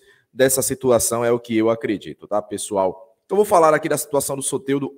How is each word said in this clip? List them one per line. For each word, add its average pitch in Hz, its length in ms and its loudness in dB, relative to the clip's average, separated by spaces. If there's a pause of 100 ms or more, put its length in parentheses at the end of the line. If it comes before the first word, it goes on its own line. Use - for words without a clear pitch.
(320)
dessa 131 300 2
situação, 120 640 0
é 120 60 2
o 117 100 0
que 113 160 -2
eu 110 120 2
acredito, 107 560 -6
tá, 104 160 -4
pessoal? 95 640 -4 (220)
Então, - 100 -6
vou 208 80 4
falar 170 300 4
aqui 151 160 -2
da 147 80 -2
situação 139 400 -4
do 135 40 -8
Soteldo 135 560 -4